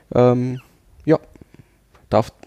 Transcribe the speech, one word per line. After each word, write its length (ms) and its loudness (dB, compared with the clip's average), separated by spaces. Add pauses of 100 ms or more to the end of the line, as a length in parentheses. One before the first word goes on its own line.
(140)
Ähm, 480 0 (420)
ja, 160 0 (880)
darf, 220 0 (160)